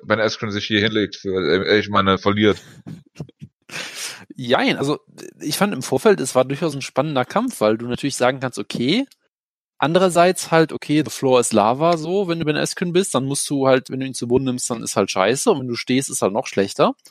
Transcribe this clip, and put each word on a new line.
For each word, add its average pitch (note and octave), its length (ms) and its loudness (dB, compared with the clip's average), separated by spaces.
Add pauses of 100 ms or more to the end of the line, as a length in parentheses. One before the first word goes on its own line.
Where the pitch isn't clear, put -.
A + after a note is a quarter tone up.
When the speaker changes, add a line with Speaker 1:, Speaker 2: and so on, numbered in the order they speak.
Speaker 1:
Ben G#2+ 160 -8
Askren G#2+ 300 -2
sich G#2 140 -6
hier G#2+ 140 0
hinlegt G#2+ 380 0
für, F#2 500 0
äh, G#2 120 4
ich G2+ 100 -2
meine, G2 280 2
verliert? G2+ 440 2 (240)
Speaker 2:
<laughs> - 680 -18 (840)
Jein, C3+ 420 2
also C#3 220 -2 (420)
ich D3 160 -6
fand G3+ 160 0
im C3 80 -6
Vorfeld, D3+ 400 2
es C3+ 140 -6
war C3 100 6
durchaus C#3+ 300 -4
ein C3+ 60 -8
spannender C3+ 440 -2
Kampf, A#3+ 340 -4
weil A2 180 2
du A#2+ 100 -10
natürlich B2 280 -6
sagen B2+ 240 0
kannst, B2+ 200 -6
okay, C#3+ 460 -2 (760)
andererseits F3 720 2
halt, E3 200 4
okay, D3+ 320 0
the A#2+ 80 -8
floor B2+ 300 4
is - 100 -4
lava, C3 460 4
so, F3 320 -2
wenn E3+ 100 -4
du D#3+ 60 -4
Ben D3+ 100 0
Askren E3 380 -4
bist, F#3 220 0
dann C3 100 0
musst C#3 240 -4
du C#3 180 0
halt, C3 220 2
wenn C3 100 -6
du C3+ 60 -6
ihn C3 80 -8
zu A#2+ 140 -6
Boden B2+ 180 2
nimmst, B2+ 240 -4
dann A#2 120 -6
ist - 140 -8
halt G2+ 160 2
scheiße A2+ 400 2
und D#3 80 0
wenn B2+ 80 -6
du A#2+ 80 -6
stehst, B2+ 340 -2
ist C3+ 120 -6
halt G2 120 0
noch A#2 140 -4
schlechter. C#3+ 460 0 (180)